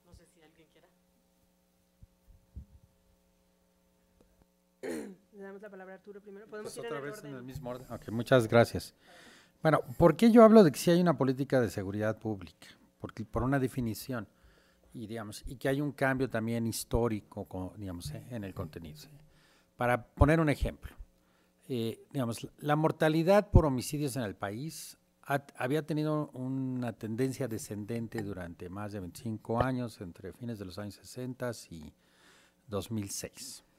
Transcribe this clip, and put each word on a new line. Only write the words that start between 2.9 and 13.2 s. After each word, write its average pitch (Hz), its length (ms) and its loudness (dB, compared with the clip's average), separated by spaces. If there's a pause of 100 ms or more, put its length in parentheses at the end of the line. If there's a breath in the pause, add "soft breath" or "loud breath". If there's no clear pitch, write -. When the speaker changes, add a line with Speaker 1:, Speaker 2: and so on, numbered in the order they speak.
Speaker 2:
Le 202 80 -16
damos 196 180 -14
la 214 80 -16
palabra 190 260 -18
a - 20 -20
Arturo 202 240 -20
primero. 202 260 -20
Podemos 214 260 -14
Speaker 3:
Pues - 120 -12
Speaker 2:
ir - 0 -
Speaker 3:
otra - 140 -6
Speaker 2:
en 135 40 -10
el 143 80 -8
Speaker 3:
vez 143 80 -14
en 147 60 -18
Speaker 2:
orden. 139 140 -12
Speaker 3:
el 120 40 -16
mismo 127 260 -12
orden. 127 220 -10
Ok, - 180 -12
muchas 117 380 4
gracias. 110 480 2 (640 loud breath)
Bueno, 151 200 2 (160)
¿por 165 180 8
qué 233 160 6
yo 226 140 12
hablo 220 180 12
de 156 80 8
que - 80 -8
sí - 120 4
hay 175 100 6
una 170 160 4
política 135 420 2
de 113 100 2
seguridad 104 500 -4
pública? 98 480 -8 (320)
Porque - 260 -10